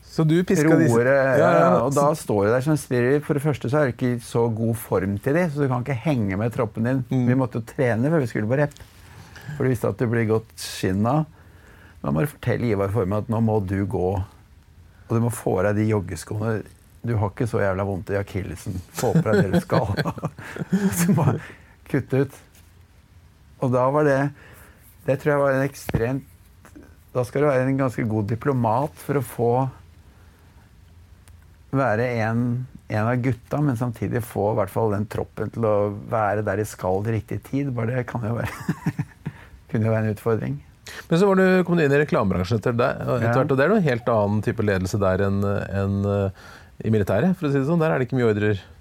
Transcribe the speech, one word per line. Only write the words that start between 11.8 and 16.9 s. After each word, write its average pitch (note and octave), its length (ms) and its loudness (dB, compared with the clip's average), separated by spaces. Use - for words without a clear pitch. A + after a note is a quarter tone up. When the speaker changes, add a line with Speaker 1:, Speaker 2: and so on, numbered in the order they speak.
Speaker 2:
Da - 80 -4
må D3+ 140 0
du D3 80 -6
fortelle A2 340 -4
Ivar G2 240 0
Formoe G#2 320 -2
at - 80 -8
nå A#2 160 0
må G#2+ 160 2
du F#2+ 240 -4
gå. F#2 220 -2
Og - 960 -12
du A2+ 80 2
må A#2 100 0
få A#2+ 280 -2
av G2 100 2
deg G#2+ 140 0
de - 80 0
joggeskoene. G#2+ 680 -4